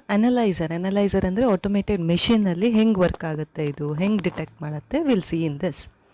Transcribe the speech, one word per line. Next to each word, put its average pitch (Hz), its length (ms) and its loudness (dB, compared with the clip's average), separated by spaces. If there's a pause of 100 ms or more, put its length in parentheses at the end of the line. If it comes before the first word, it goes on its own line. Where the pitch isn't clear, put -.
ಅನಲೈಸರ್. 208 600 2
ಅನಲೈಸರ್ 190 540 0
ಅಂದ್ರೆ 214 260 2
ಆಟೋಮೇಟೆಡ್ 202 500 0
ಮೆಷಿನಲ್ಲಿ 185 680 2
ಹೆಂಗ್ 220 260 4
ವರ್ಕ್ 170 280 0
ಆಗುತ್ತೆ 156 400 -6
ಇದು? 147 280 -4
ಹೆಂಗ್ 196 280 0
ಡಿಟೆಕ್ಟ್ 160 400 -8
ಮಾಡುತ್ತೆ? 151 360 -6
We'll 262 260 2
see 165 240 -2
in 143 120 -6
this. 143 300 -4 (240)